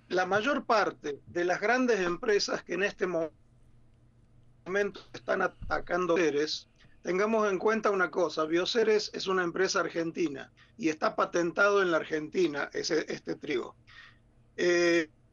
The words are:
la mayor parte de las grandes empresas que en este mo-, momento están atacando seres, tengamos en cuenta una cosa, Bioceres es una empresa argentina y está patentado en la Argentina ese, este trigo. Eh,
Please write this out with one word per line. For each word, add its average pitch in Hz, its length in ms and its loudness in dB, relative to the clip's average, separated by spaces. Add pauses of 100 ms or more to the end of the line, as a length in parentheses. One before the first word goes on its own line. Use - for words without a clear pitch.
la 185 180 0
mayor 214 400 0
parte 151 640 0
de 175 160 -2
las 180 160 0
grandes 233 400 2
empresas 185 600 0
que - 120 -8
en 180 80 -2
este 196 240 -2
mo-, 165 240 -2 (1400)
momento 196 340 -2 (140)
están - 260 -4
atacando 175 760 -2
seres, 151 520 0 (340)
tengamos 214 480 2
en 185 80 0
cuenta 214 320 2
una 185 200 0
cosa, 160 340 0
Bioceres 208 680 2
es - 140 -8
una 185 160 0
empresa 180 360 0
argentina 160 720 -4 (240)
y 160 140 0
está 156 260 -2
patentado 196 640 2
en 180 120 2
la 160 60 4
Argentina 151 760 -2
ese, 156 360 -2
este 165 260 -8
trigo. - 400 -6 (800)
Eh, 175 500 2 (240)